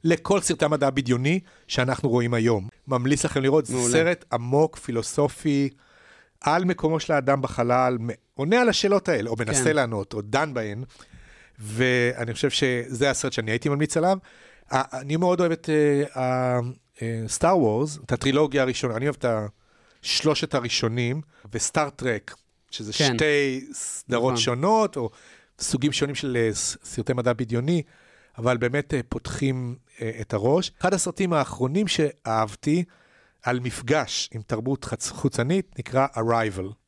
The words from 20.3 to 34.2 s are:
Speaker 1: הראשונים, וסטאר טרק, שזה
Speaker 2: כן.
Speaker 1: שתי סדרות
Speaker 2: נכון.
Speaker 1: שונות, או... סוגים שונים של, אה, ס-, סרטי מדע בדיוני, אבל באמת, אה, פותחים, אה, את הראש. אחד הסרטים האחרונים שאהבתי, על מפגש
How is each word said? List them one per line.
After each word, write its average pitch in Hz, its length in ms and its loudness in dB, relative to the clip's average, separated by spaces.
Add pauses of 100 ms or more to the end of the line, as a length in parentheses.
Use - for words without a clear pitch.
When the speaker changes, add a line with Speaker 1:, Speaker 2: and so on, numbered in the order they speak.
Speaker 1:
הראשונים, 120 680 -2 (320)
וסטאר 143 360 -2
טרק, 120 460 -6 (360)
שזה 107 220 -10
Speaker 2:
כן. 139 220 2
Speaker 1:
שתי 139 580 0
סדרות 123 600 -2
Speaker 2:
נכון. 117 100 0
Speaker 1:
שונות, 180 540 2
או... 117 120 -4 (520)
סוגים 139 300 0
שונים 143 240 -2
של, 127 220 -2
אה, 113 160 2
ס-, - 300 -4
סרטי - 300 -4
מדע 123 200 2
בדיוני, 120 480 0 (560)
אבל 120 200 0
באמת, 123 360 -2
אה, 135 60 0 (100)
פותחים, 127 680 -4 (260)
אה, 113 100 -4 (100)
את - 120 -6
הראש. 127 380 2 (100)
אחד 185 120 2
הסרטים 180 400 -2
האחרונים 147 540 0
שאהבתי, 139 960 0 (600)
על 123 160 0
מפגש 123 760 -2